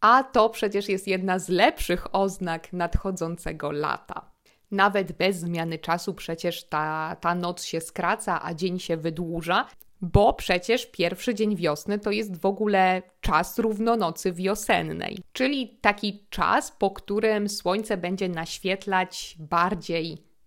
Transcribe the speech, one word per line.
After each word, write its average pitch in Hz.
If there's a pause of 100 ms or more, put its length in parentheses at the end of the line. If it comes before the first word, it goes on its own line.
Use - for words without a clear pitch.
A 254
to 226
przecież 202
jest 190
jedna 185
z 175
lepszych 185
oznak 185
nadchodzącego 170
lata. - (320)
Nawet 196
bez 190
zmiany 165
czasu 175
przecież 170
ta, 156
ta 170
noc 175
się 165
skraca, 180
a 170
dzień 180
się 170
wydłuża, 165 (340)
bo 196
przecież 202
pierwszy 185
dzień 208
wiosny 165
to 202
jest 208
w 165
ogóle 196 (180)
czas 165
równonocy 214
wiosennej, 175 (140)
czyli 262
taki 208
czas, -
po 196
którym 208
słońce 208
będzie 185
naświetlać 185
bardziej 165 (220)